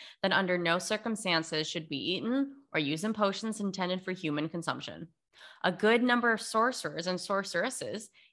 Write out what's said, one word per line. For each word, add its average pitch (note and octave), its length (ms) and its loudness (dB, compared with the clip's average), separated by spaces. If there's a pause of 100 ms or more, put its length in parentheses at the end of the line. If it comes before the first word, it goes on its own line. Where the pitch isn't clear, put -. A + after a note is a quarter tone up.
(240)
that F#3+ 100 4
under F3+ 240 4
no E3+ 220 2
circumstances F3+ 880 -2
should D#3+ 180 -6
be C#3 260 -2
eaten C4+ 400 0 (200)
or D#3 60 2
used D#3 240 0
in A3 100 0
potions G#3+ 460 0
intended F#3 440 -2
for F#3 80 -4
human D#3 380 -2
consumption. D#3+ 580 -6 (560)
A F#3 80 4
good A3+ 300 6
number A#3+ 320 4
of G#3+ 80 -2
sorcerers A3 640 0
and F3+ 160 -2
sorceresses G3 880 -2 (220)